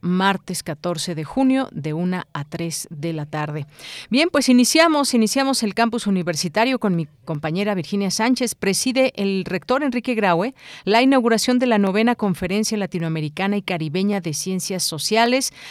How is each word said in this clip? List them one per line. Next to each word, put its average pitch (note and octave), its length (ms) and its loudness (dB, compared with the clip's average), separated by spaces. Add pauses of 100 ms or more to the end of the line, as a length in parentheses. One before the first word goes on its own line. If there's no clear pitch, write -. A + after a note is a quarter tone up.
martes F#3 600 0
catorce E3+ 520 -4
de D#3 100 -6
junio C4 480 2
de D3+ 200 -6
una F3+ 400 -2
a C#3+ 120 -6
tres E3 460 -8
de D#3+ 220 -6
la D3+ 140 -6
tarde. D3+ 400 -6 (440)
Bien, C#4+ 200 4
pues - 180 2
iniciamos, C#4+ 680 4
iniciamos C4 480 2
el G3+ 120 -2
campus A#3 320 0
universitario F#3 720 0
con G3+ 160 0
mi E3 120 -2 (180)
compañera E3 500 -2
Virginia G3 360 -2
Sánchez. A#3+ 440 0
Preside A3+ 640 0
el G3 280 -2
rector A3 380 -2
Enrique B3 320 -2
Graue G3+ 400 2 (300)
la A3 180 4
inauguración B3 560 4
de B3+ 80 2
la A3+ 120 4
novena G3+ 360 2
Conferencia G3+ 640 -2
Latinoamericana E3+ 800 -2
y G3+ 60 -4
Caribeña F#3 580 -2
de E3 140 -6
Ciencias F#3 480 -4
Sociales. A#3 680 0 (180)